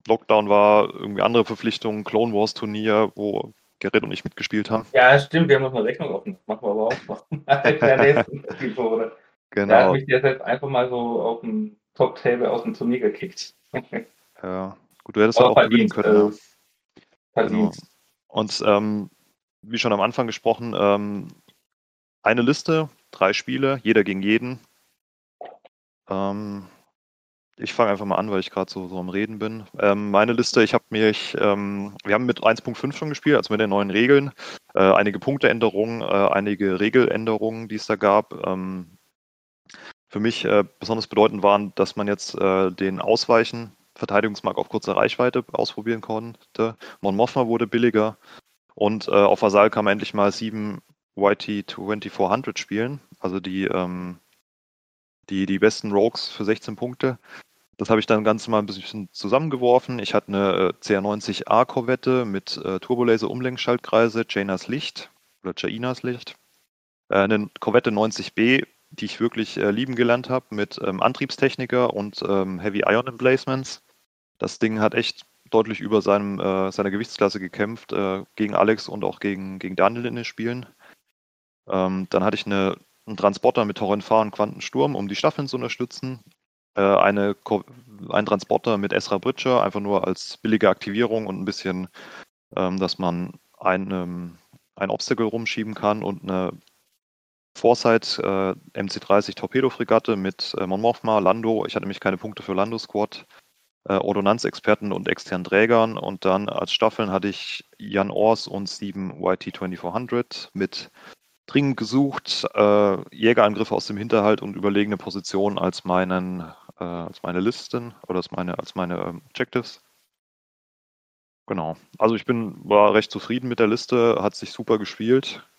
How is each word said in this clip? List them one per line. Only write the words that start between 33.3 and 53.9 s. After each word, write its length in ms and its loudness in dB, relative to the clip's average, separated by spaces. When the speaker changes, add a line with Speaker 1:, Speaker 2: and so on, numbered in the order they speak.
Speaker 1:
also 160 0
mit 80 0
den 100 2
neuen 200 0
Regeln. 420 4
Äh, 60 4
einige 380 6
Punkteänderungen, 840 0
äh, 40 -8
einige 760 2
Regeländerungen, 880 2
die 80 -8
es 100 -10
da 100 0
gab. 360 4
Ähm, 520 -6
für 120 -6
mich, 260 -2
äh, 180 4
besonders 260 -4
bedeutend 360 2
waren, 320 4
dass 220 -2
man 120 -2
jetzt, 260 -4
äh, 360 2
den 280 -4
Ausweichen, 760 0
Verteidigungsmark 600 -2
auf 140 -4
kurze 260 -2
Reichweite 560 0
ausprobieren 480 -4
konnte. 760 -6
Mon 120 0
Mothma 320 2
wurde 200 0
billiger 500 2
und, 340 0
äh, 20 -2
auf 320 6
Vasall 260 6
kann 160 0
man 80 2
endlich 220 -4
mal 180 2
sieben 480 -8
Y 220 2
T 240 -6
twenty-four 680 -4
hundred 280 -2
spielen, 420 -6
also 180 -4
die, 260 -4
ähm, 540 -4